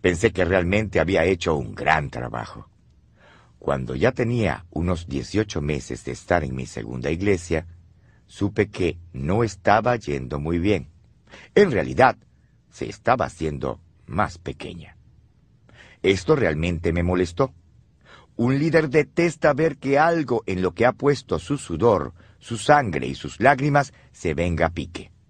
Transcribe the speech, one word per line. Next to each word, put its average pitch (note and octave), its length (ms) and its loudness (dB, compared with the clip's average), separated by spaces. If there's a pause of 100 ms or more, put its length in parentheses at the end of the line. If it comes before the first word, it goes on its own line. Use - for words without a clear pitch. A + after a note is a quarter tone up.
Pensé F2+ 300 2
que F2+ 140 0
realmente F#2+ 540 0
había E2 260 2
hecho F2 300 0
un A#1 180 -6
gran D2 380 0
trabajo. A#1+ 580 -10 (880)
Cuando B1+ 380 -4
ya E2 160 2
tenía A2+ 580 -2
unos E2+ 380 -4
dieciocho D2+ 540 -2
meses C#2+ 440 -6
de C2 60 -6
estar E2 320 0
en C2 120 -6
mi B1+ 120 -6
segunda B1 420 -8
iglesia, E2+ 560 -2 (640)
supe G#2 420 -2
que E2+ 300 -4 (140)
no E2 300 0
estaba A2 520 2
yendo C#2+ 440 -6
muy E2 200 -2
bien. F2+ 300 0 (680)
En G3 160 6
realidad, F#2 460 2 (520)
se - 180 -10
estaba A#2 380 0
haciendo C2+ 540 -6 (260)
más F2+ 320 -4
pequeña. - 600 -14 (1040)
Esto G2 340 2
realmente E2+ 560 0
me F2 120 0
molestó. F2+ 500 0 (840)
Un C3 240 0
líder D#3 300 2
detesta D#3 640 2
ver D3 240 0
que C#3 200 0
algo D3+ 480 2
en F#2 160 -2
lo F2+ 120 0
que A2+ 120 2
ha B2 60 6
puesto C3 480 -2
su C#3+ 180 -4
sudor, E2+ 560 0 (260)
su - 180 -10
sangre G2 500 2
y C2+ 80 -6
sus - 240 -12
lágrimas C#3 540 2 (180)
se D#2+ 220 -4
venga E2 320 0
a D#2+ 60 2
pique. - 400 -10 (180)